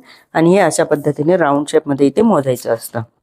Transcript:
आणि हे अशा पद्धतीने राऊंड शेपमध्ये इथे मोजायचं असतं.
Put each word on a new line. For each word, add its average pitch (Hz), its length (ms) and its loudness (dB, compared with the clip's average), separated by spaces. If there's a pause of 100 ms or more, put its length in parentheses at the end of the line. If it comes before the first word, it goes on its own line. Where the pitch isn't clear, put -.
(340)
आणि 165 200 4
हे 196 60 4
अशा 160 240 0
पद्धतीने 151 520 0
राऊंड 147 320 0
शेपमध्ये 143 380 0
इथे 139 160 0
मोजायचं 139 520 0
असतं. - 280 -8 (200)